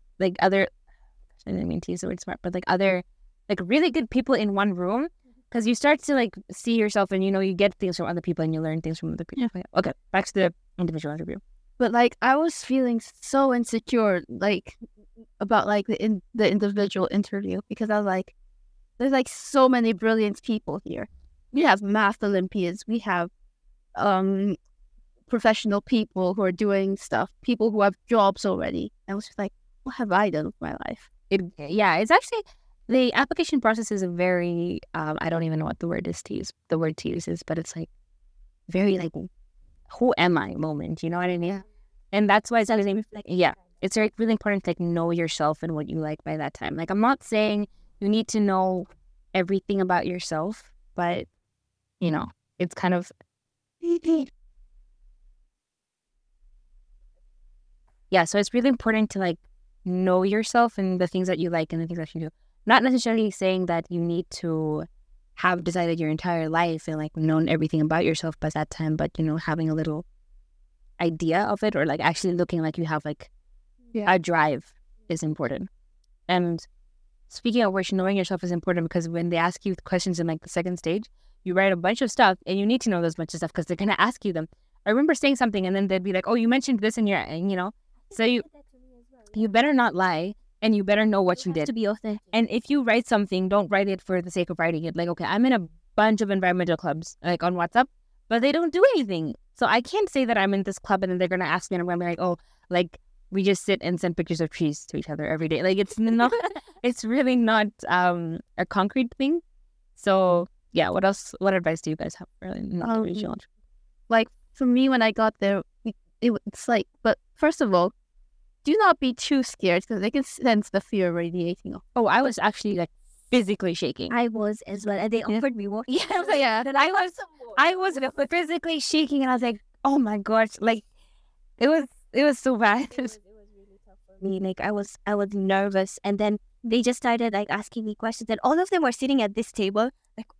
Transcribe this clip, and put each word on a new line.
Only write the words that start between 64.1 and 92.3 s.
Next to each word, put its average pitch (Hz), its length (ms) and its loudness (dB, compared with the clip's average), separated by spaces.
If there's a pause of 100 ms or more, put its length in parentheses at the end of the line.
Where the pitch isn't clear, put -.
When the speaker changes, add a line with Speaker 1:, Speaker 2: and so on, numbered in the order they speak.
Speaker 1:
to 156 420 -2 (500)
have 180 300 0
decided 170 360 -2
your 156 100 -2
entire 160 380 -2
life 165 400 0
and, 156 80 -4
like, 151 200 -8
known 160 320 2
everything 156 320 0
about 160 240 2
yourself 160 360 -2
by 156 100 -2
that 151 200 -4
time, 156 260 -2
but, 156 220 -2
you 160 60 0
know, 156 120 -2
having 160 340 -2
a 156 40 -2
little 160 300 -4 (960)
idea 170 440 0
of 208 180 -2
it 214 140 0
or, 151 100 2
like, 147 140 -2
actually 170 340 0
looking 170 280 0
like 156 160 -4
you 170 80 -2
have, 156 180 -4
like, - 260 -10 (640)
Speaker 3:
Yeah. 208 220 2
Speaker 1:
a 185 40 6
drive 156 540 0 (360)
is 165 140 -6
important. 151 480 -4 (580)
And 175 320 0 (680)
speaking 240 340 0
of 196 120 2
which, 190 180 -2
knowing 190 240 0
yourself 185 280 -2
is 175 80 -2
important 170 340 -2
because 165 220 -2
when 170 220 -4
they 170 80 0
ask 175 280 -2
you 190 180 -2
questions 175 360 -2
in, 165 60 -2
like, 160 160 -4
the - 80 -20
second 180 280 -4
stage, 190 260 -2 (400)
you 180 100 -4
write 190 180 4
a 180 40 2
bunch 190 260 0
of 233 80 0
stuff 196 360 4
and 190 120 -2
you 202 80 0
need 247 160 2
to 226 80 0
know 175 120 0
those 165 140 -2
bunch 160 180 -8
of 160 40 -10
stuff 160 140 -6
'cause 165 140 -4
they're 175 100 -4
gonna 202 220 0
ask 214 260 0
you 196 80 0
them. 160 160 -4 (380)
I 202 40 2
remember 294 240 4
saying 277 220 2
something 208 300 0
and 185 100 0
then 196 120 0
they'd 190 140 0
be 190 100 -4
like, 185 160 -2
"Oh, 214 60 2
you 226 140 2
mentioned 254 320 2
this 220 180 -2
in 220 80 2
your," 190 140 2
and, 175 300 -4
you 190 60 -2
know, 185 160 -4 (400)
so 226 120 0
you, 240 180 2 (920)
you 214 140 0
better 240 260 4
not 240 200 4
lie 180 400 0 (280)
and 220 140 4
you 202 80 0
better 208 220 4
know 202 160 4
what 180 240 2
you 180 40 0
Speaker 2:
You 160 40 -2
have - 80 -
Speaker 1:
did. 147 40 -2
Speaker 2:
to 269 80 -2
be 226 120 -2
authentic. 214 360 -4 (100)